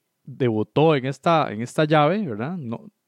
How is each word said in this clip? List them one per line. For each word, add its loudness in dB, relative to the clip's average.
debutó 0
en -4
esta, 0
en -8
esta -2
llave, 2
¿verdad? -6
No, -10